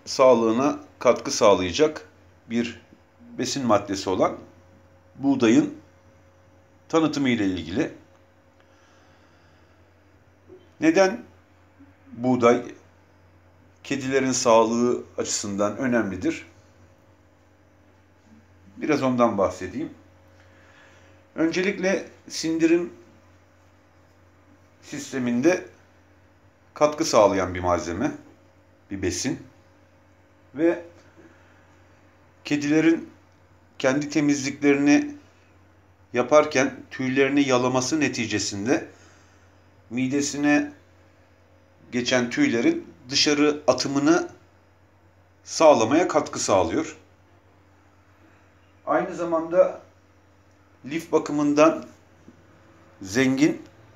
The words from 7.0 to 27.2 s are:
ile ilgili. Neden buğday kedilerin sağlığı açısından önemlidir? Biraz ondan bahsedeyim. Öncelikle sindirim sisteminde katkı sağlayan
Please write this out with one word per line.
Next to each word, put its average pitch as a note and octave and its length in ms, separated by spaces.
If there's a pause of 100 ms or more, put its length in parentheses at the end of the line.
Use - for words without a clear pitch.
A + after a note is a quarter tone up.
ile G#2+ 180
ilgili. F2+ 440 (3000)
Neden F#3 440 (880)
buğday B2 500 (1200)
kedilerin C3 480
sağlığı A#2 720 (160)
açısından G#2 580
önemlidir? A#2 680 (2250)
Biraz - 260
ondan A#2+ 360
bahsedeyim. F#2+ 520 (1400)
Öncelikle F3+ 720 (200)
sindirim E3 640 (1900)
sisteminde C3 840 (1080)
katkı D3+ 300
sağlayan F#2+ 500